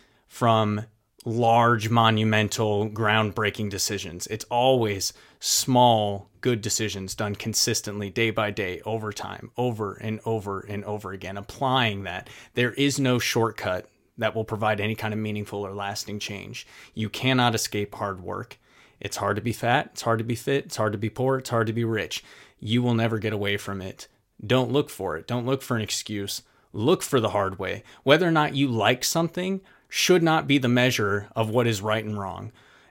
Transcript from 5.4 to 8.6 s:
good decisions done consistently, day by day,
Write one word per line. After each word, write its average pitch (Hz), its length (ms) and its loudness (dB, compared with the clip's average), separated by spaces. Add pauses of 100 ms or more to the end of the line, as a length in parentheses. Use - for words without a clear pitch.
good 120 200 0
decisions 98 520 -4
done 104 220 -4
consistently, 104 760 -2
day 113 220 0
by 107 200 -2
day, 92 340 -6